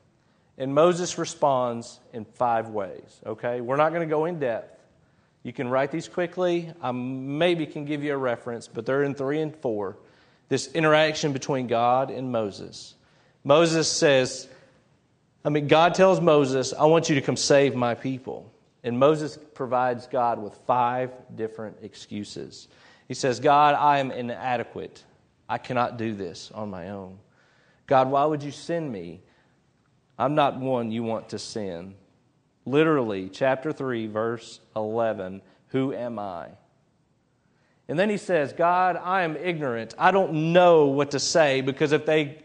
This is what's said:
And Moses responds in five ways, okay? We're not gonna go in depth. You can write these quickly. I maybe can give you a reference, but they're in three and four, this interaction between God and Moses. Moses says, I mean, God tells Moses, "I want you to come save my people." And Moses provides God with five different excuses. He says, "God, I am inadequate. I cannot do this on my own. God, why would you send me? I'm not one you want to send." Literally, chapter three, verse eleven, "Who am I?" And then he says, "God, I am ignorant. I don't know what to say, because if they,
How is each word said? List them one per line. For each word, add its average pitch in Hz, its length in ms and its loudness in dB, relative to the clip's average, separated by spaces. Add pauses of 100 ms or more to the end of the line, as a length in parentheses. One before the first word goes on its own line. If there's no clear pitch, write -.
(580)
And 135 180 -6
Moses 170 420 2
responds 127 840 -2 (140)
in 113 100 -12
five 113 460 -2
ways, 98 560 -10
okay? 120 360 -6
We're 127 160 -2
not 156 160 2
gonna 170 120 -4
go 156 200 0
in 175 120 -6
depth. 117 420 -6 (640)
You 123 120 -12
can 127 140 -6
write 131 220 0
these 160 180 -8
quickly. 175 720 -4
I 127 120 -4
maybe 139 720 -2
can 147 200 -10
give 143 180 -6
you 147 100 -4
a 139 40 -2
reference, 120 500 -4
but 113 180 -10
they're 135 160 0
in 139 140 -2
three 139 260 -4
and 156 140 -6
four, 104 420 -6 (520)
this 131 240 -2
interaction 156 600 2
between 131 320 -4
God 120 460 2
and 127 200 -6
Moses. 98 640 -6 (500)
Moses 160 480 4
says, 135 560 2 (960)
I 147 60 -2
mean, 147 180 0
God 165 280 6
tells 185 260 6
Moses, 135 520 4
"I 147 120 2
want 160 240 4
you 156 60 2
to 135 60 2
come 131 160 -2
save 139 360 4
my 120 220 -2
people." - 560 -10 (320)
And 120 160 -4
Moses 151 400 2 (160)
provides 123 500 -2
God 120 320 0
with 104 160 -10 (140)
five 123 440 0 (240)
different 110 460 -8
excuses. - 840 -12 (400)
He 131 80 -8
says, 123 240 0
"God, 143 340 6
I 143 240 4
am 135 140 -2
inadequate. 117 920 -6 (460)
I 113 80 -2
cannot 123 400 -2
do 110 160 -4
this 95 400 -12
on 107 160 -10
my 92 200 -12
own. 98 280 -14 (720)
God, 131 240 2
why 139 140 2
would 151 180 -2
you 143 80 -10
send 160 400 -8
me? 87 300 -12 (1000)
I'm 135 160 0
not 139 240 0
one 123 320 -2
you 117 100 -4
want 113 280 -6
to 104 100 -10
send." 95 560 -10 (680)
Literally, 123 640 0
chapter 135 440 -2
three, 127 340 -6
verse 113 540 -6 (160)
eleven, 107 680 -4 (280)
"Who 131 240 -2
am 117 260 -8
I?" 85 300 -10 (1400)
And 139 100 -4
then 202 120 2
he 208 80 -2
says, 147 360 0
"God, 175 500 2
I 185 200 0
am 156 120 -4
ignorant. 143 640 -6
I 175 140 6
don't 165 420 2
know 175 320 10
what 139 260 2
to 139 80 -2
say, 135 420 2
because 139 300 0
if 151 140 2
they, 156 400 0